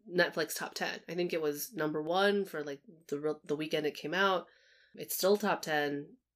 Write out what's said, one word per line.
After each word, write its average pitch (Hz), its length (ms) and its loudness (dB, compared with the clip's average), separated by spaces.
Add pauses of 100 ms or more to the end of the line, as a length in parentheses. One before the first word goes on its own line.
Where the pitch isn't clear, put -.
(120)
Netflix 170 440 2
top - 180 -6
ten. - 340 -4
I 170 60 -8
think 175 200 -2
it 165 80 0
was 147 340 -4
number 151 260 -2
one 190 440 2
for, 156 180 -6
like, 143 160 -8 (300)
the 143 100 -4
real, 151 260 -2
the 147 120 0
weekend 156 280 0
it 143 100 0
came 151 200 -6
out. 190 320 2 (480)
It's - 180 -8
still 202 240 4
top 196 240 2
ten. 147 460 0 (280)